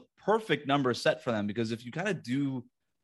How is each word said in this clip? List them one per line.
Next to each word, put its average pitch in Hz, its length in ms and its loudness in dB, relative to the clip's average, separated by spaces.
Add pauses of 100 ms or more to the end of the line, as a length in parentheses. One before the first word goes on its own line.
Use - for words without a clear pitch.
(240)
perfect 190 440 2
number 135 260 4
set 151 300 0
for 127 80 -2
them 104 160 0
because 110 240 -2
if 117 120 -6
you 123 80 -12
kinda 185 220 -2
do 131 500 -2 (400)